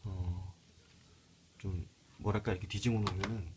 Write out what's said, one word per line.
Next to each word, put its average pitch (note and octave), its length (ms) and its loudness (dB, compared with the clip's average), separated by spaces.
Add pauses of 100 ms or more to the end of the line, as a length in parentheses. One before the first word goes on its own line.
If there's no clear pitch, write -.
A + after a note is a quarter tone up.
어, F#2 500 -2 (1040)
좀 F#2 300 -2 (300)
뭐랄까 G#2 340 2
이렇게 F#2 160 -2
뒤집어 A2+ 320 2
놓으면은 G2 580 0